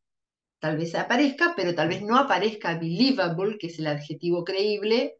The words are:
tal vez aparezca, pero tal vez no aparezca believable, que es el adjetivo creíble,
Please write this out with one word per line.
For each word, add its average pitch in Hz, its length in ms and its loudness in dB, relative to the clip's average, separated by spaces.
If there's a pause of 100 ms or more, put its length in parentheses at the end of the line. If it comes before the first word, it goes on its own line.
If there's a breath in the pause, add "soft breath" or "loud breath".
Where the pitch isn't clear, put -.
(600)
tal 156 180 -2
vez 165 180 -4
aparezca, 277 600 2
pero 175 200 0
tal 160 140 2
vez 190 120 -2
no 220 160 2
aparezca 202 600 0
believable, 180 800 0
que 165 80 -8
es 165 120 -12
el 156 80 -4
adjetivo 165 560 -2
creíble, 208 760 0